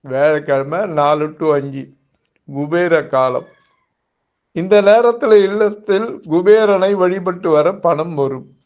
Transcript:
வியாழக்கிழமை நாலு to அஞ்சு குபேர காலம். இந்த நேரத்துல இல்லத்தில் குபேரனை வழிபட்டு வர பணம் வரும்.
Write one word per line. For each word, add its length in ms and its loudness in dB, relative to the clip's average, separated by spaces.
வியாழக்கிழமை 840 -2
நாலு 500 -2
to 160 -2
அஞ்சு 420 -6
குபேர 540 -2
காலம். 400 -2
இந்த 300 2
நேரத்துல 600 4
இல்லத்தில் 800 -2
குபேரனை 720 2
வழிபட்டு 560 -2
வர 220 2
பணம் 420 -4
வரும். 520 -6